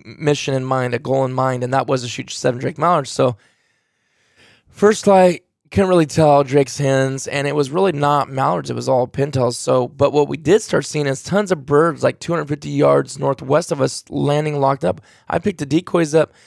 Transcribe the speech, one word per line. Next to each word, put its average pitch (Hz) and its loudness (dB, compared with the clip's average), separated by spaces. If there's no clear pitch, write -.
mission 147 -2
in 131 -2
mind, 127 -2
a 127 -2
goal 135 0
in 127 -4
mind, 131 0
and 123 -4
that 135 0
was 131 -2
to 120 -8
shoot - -10
seven 123 -4
Drake 131 -6
Mallards. 160 0
So 123 -2
first - 2
flight, 185 6
couldn't 190 2
really 170 4
tell 143 4
Drake's 135 0
hens, 135 0
and 143 -4
it 143 -4
was 143 0
really 185 0
not 143 0
Mallards. 139 -2
It 120 -6
was 120 -6
all 127 0
pintails. 131 -2
So, 127 0
but 143 0
what 143 2
we 143 -6
did 160 2
start 147 -2
seeing 147 -4
is 135 -4
tons 196 -2
of 143 -4
birds, 143 2
like, 127 0
two 165 -6
hundred 156 -4
fifty 147 -8
yards 139 2
northwest 139 -2
of 143 -4
us, - -4
landing 147 -2
locked 135 0
up. - -2
I 175 -2
picked 185 -4
the 147 -6
decoys 156 0
up. 156 2